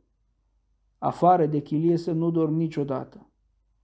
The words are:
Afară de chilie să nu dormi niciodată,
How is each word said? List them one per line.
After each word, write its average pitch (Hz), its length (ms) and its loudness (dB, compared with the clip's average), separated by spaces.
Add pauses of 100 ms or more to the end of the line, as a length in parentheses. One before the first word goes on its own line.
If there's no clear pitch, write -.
(960)
Afară 170 480 2
de 151 160 -2
chilie 165 360 0
să 170 140 -6
nu 165 200 0
dormi 160 260 0
niciodată, 143 720 -6 (540)